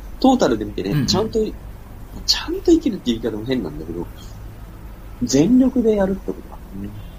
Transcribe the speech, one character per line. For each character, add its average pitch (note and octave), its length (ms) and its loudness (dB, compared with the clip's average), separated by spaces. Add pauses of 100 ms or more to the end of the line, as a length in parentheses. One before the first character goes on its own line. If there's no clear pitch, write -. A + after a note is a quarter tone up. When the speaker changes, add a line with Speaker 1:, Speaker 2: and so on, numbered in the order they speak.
(180)
Speaker 1:
ト C4 160 6
ー - 20 4
タ E3+ 120 4
ル A#2 100 2
で G#2 80 -4
見 G2+ 60 -8
て G2 100 -6
ね、 F#2+ 80 -2
Speaker 2:
う G2+ 60 2
ん - 20 4
う - 60 4
ん。 - 20 0
Speaker 1:
ち - 100 4
ゃ G3 60 4
ん A3 80 -2
と、 A3+ 80 0 (880)
ち - 100 2
ゃ - 140 -6
ん E4 60 0
と F4+ 160 4
生 D#4+ 60 8
き D4 120 2
る G3 60 -4
っ - 20 -8
て B2 140 -2
い A2 40 0
う G#2+ 60 -8
言 A#2+ 80 0
い G#2+ 40 -6
方 G#2+ 60 -6
も A2 60 -6
変 B2+ 160 0
な E2 80 -4
ん D2 100 -8
だ D#2+ 60 -10
け E2 80 -8
ど、 E2+ 120 -6 (1160)
全 B3 360 6
力 B3+ 240 4
で G#3+ 140 4
や G3 80 4
る F#3+ 80 0
っ - 40 0
て - 160 -8
こ - 20 -6
と - 60 -10 (100)
だ - 60 -16 (260)
ね。 G2+ 80 -8 (280)